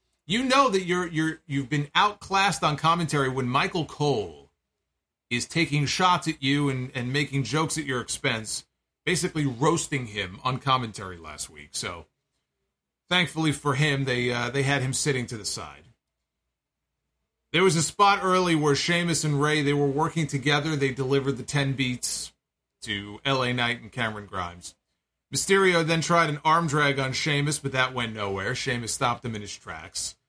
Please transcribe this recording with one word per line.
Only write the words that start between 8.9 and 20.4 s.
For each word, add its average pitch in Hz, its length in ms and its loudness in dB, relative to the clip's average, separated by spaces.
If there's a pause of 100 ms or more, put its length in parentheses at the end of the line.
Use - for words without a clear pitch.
basically 165 400 0
roasting 135 600 0
him 101 360 -8
on 127 180 -2
commentary 110 580 -2
last 76 320 -14
week. 73 240 -20
So 87 320 -8 (1040)
thankfully 160 420 2
for 139 240 0
him, 139 300 2
they, 123 260 0
uh, 120 180 -2
they 135 140 0
had 139 180 0
him 131 120 -2
sitting 131 320 0
to 120 100 -10
the 104 80 -10
side. 76 460 -10 (1600)
There 165 120 4
was 185 120 6
a 165 80 2
spot 202 400 4
early 185 320 4
where 147 200 4
Sheamus 170 500 0
and 143 160 2
Rey, 151 200 2
they 143 120 2
were 143 140 2
working 151 400 0
together. 147 500 0